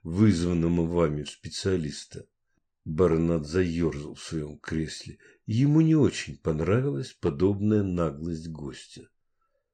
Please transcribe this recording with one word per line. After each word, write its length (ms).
вызванного 840
вами 380
специалиста». 1000
Барнат 640
заёрзал 680
в 80
своём 360
кресле. 600
Ему 360
не 120
очень 420
понравилась 760
подобная 680
наглость 640
гостя. 600